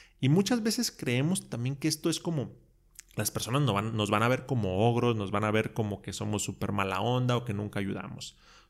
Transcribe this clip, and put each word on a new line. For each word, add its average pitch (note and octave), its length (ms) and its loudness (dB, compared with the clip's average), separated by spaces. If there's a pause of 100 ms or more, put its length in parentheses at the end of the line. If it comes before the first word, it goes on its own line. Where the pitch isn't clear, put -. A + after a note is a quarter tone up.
(200)
Y C3 80 2
muchas G3+ 340 4
veces A3+ 300 0
creemos C#3 580 0
también B2 240 -2
que D3 140 -2
esto D3+ 200 -2
es D#3+ 120 0
como, C#3+ 320 -2 (640)
las A2 160 -2
personas B2+ 300 -2
no B2+ 100 4
van, G#2+ 240 0
nos G#2 140 2
van G#2+ 120 4
a A#2 60 4
ver B2+ 180 0
como G#2 420 2
ogros, A#2+ 280 2
nos G2 160 -4
van G2+ 100 2
a G#2+ 80 2
ver G#2+ 220 2
como G#2 280 -4
que G2+ 120 -10
somos G#2 320 -2
súper G2+ 260 -4
mala F#2+ 300 0
onda B2 360 2
o A#2 80 -2
que A2+ 80 -4
nunca G#2 280 -4
ayudamos. - 560 -8 (340)